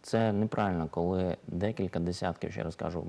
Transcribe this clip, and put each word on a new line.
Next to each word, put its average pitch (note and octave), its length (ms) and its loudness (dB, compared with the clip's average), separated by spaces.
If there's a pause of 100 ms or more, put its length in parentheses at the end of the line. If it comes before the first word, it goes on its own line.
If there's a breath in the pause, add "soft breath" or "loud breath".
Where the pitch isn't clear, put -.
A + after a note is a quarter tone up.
це A2+ 300 2
неправильно, G2+ 580 2
коли F2+ 460 2 (100)
декілька F#2+ 520 -2
десятків, F2 540 -2
ще - 100 -6
раз E2 140 -6
кажу E2 320 -4